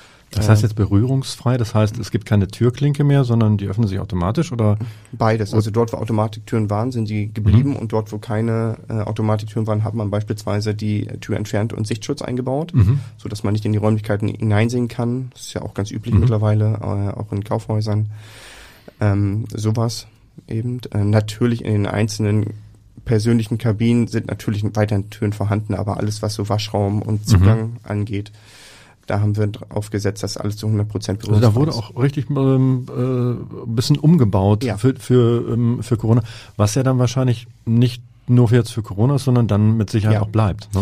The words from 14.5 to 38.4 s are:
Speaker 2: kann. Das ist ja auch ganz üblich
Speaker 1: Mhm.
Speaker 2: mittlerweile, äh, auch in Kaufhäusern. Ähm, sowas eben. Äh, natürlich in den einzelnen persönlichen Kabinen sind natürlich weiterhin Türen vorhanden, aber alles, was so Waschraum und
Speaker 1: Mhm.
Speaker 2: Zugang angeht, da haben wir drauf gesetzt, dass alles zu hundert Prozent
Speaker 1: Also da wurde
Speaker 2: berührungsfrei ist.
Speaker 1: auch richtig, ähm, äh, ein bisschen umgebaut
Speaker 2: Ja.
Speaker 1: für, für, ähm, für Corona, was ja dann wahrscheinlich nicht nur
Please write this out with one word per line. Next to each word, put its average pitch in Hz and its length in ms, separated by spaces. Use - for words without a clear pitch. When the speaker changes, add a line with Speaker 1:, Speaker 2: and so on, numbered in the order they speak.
Speaker 2:
kann. 123 460
Das - 80
ist - 120
ja - 80
auch 107 120
ganz 104 180
üblich 113 220
Speaker 1:
Mhm. - 60
Speaker 2:
mittlerweile, 107 640
äh, 101 340
auch 107 140
in 101 140
Kaufhäusern. 107 680
Ähm, 101 440
sowas 110 540
eben. 120 320
Äh, 104 140
natürlich 107 600
in 107 100
den 101 120
einzelnen 104 680
persönlichen 113 540
Kabinen 117 500
sind 113 180
natürlich 107 380
weiterhin 104 360
Türen 104 220
vorhanden, 104 420
aber 104 240
alles, 107 240
was 107 120
so 104 140
Waschraum 104 540
und 107 180
Speaker 1:
Mhm. 104 60
Speaker 2:
Zugang 110 580
angeht, 104 480
da 104 140
haben 104 160
wir 104 120
drauf - 420
gesetzt, 98 320
dass 104 160
alles 104 180
zu 110 100
hundert 107 220
Prozent 98 400
Speaker 1:
Also 104 100
da 107 160
wurde 151 180
Speaker 2:
berührungsfrei 113 180
ist. - 80
Speaker 1:
auch 120 40
richtig, 143 280
ähm, 131 580
äh, 123 800
ein 113 60
bisschen 139 240
umgebaut 107 640
Speaker 2:
Ja. 104 140
Speaker 1:
für, 135 160
für, 120 580
ähm, 117 300
für 117 160
Corona, 117 240
was 104 180
ja 139 80
dann 131 160
wahrscheinlich 123 480
nicht 120 360
nur 123 200